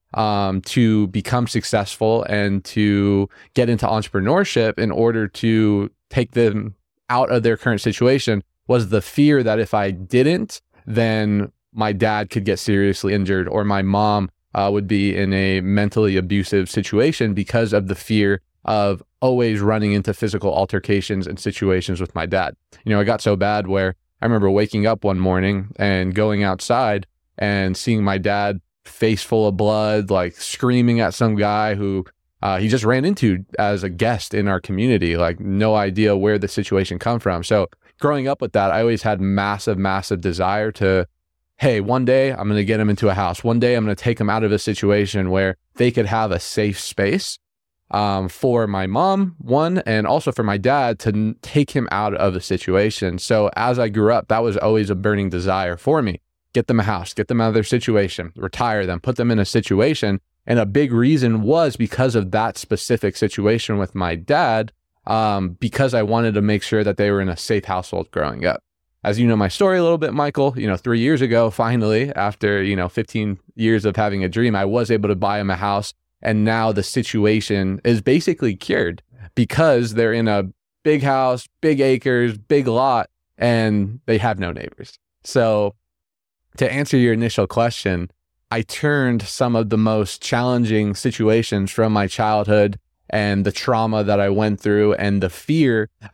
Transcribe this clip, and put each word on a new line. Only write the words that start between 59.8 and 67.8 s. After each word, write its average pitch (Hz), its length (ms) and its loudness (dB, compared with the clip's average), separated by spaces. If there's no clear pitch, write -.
And 120 120 2
a 110 60 2
big 123 260 0
reason 120 520 2
was 147 340 2
because 120 380 0
of 101 160 0
that 107 260 -2
specific - 580 -2
situation 104 640 0
with 98 180 -4
my 87 200 -4
dad, 113 580 0
um, 104 440 0
because 127 320 0
I 117 100 2
wanted 113 300 2
to 101 100 0
make 104 200 2
sure 107 220 0
that 101 120 0
they 101 140 2
were 98 100 2
in 95 80 0
a 87 80 -4
safe 107 300 -2
household 92 440 -6